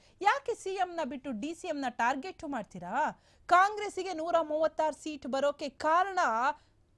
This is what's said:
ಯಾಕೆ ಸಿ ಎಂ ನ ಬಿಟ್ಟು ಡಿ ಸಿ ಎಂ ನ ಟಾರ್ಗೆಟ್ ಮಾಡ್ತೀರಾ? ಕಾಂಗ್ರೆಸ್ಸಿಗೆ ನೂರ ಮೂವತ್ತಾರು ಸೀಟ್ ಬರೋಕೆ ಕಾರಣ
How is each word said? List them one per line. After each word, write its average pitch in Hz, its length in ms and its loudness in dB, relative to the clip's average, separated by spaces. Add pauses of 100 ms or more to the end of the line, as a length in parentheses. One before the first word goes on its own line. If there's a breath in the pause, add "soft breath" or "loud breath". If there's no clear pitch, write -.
(200 soft breath)
ಯಾಕೆ 453 340 2
ಸಿ - 160 -8
ಎಂ 370 240 -2
ನ 330 100 -4
ಬಿಟ್ಟು 277 280 -8
ಡಿ 254 220 -6
ಸಿ 359 140 -12
ಎಂ 294 120 -4
ನ 269 80 -4
ಟಾರ್ಗೆಟ್ 262 600 -4
ಮಾಡ್ತೀರಾ? 214 720 -4 (240 soft breath)
ಕಾಂಗ್ರೆಸ್ಸಿಗೆ 381 640 4
ನೂರ 330 300 -2
ಮೂವತ್ತಾರು 311 600 0
ಸೀಟ್ 302 240 -10
ಬರೋಕೆ 277 420 -2
ಕಾರಣ 359 500 2 (800 soft breath)